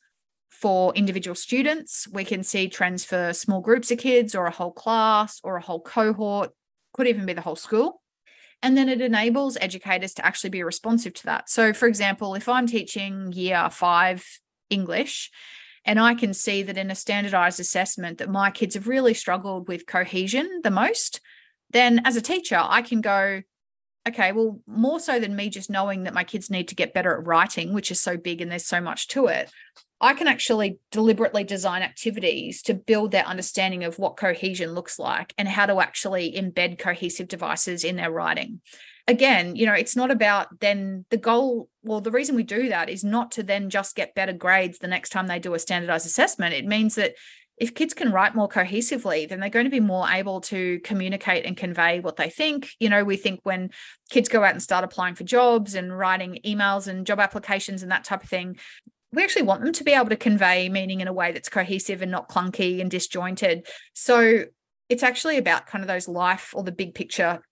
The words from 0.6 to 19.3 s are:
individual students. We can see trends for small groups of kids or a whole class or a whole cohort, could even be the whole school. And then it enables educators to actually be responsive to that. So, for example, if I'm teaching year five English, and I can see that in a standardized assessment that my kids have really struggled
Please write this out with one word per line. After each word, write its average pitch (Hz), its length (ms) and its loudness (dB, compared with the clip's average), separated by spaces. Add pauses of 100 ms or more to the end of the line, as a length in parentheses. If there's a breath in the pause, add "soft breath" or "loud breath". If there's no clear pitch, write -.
individual 185 420 -2
students. 302 760 -2
We 196 140 -6
can 190 200 -4
see 190 240 -2
trends 180 360 -2
for 175 300 -2
small 185 280 0
groups 233 300 2
of 240 60 0
kids 240 380 2
or 185 100 -2
a 170 60 -2
whole 180 200 -6
class 220 720 2
or 190 140 -6
a 170 40 -10
whole 165 200 -8
cohort, 208 720 0 (420)
could 254 140 0
even 208 180 2
be 185 80 -2
the 170 80 -8
whole 165 140 -6
school. 262 460 0 (600 soft breath)
And 262 160 6
then 269 100 4
it 254 140 0
enables 240 580 2
educators 185 560 -4
to - 100 -2
actually 190 260 -2
be 190 100 -4
responsive 226 540 -2
to - 100 -18
that. - 240 -4
So, 220 240 4
for 240 140 4
example, 202 480 0
if 202 120 -8
I'm 247 200 4
teaching 196 680 -4
year 180 380 2
five 180 520 4 (460)
English, 196 600 -4 (520 loud breath)
and 214 160 2
I 233 140 6
can 233 200 -2
see 202 300 0
that 190 140 -8
in 190 140 -4
a 190 40 -6
standardized 196 640 0
assessment 180 600 -2
that 160 100 -6
my 196 220 2
kids 208 240 -2
have 214 120 -6
really 254 280 4
struggled 185 520 -4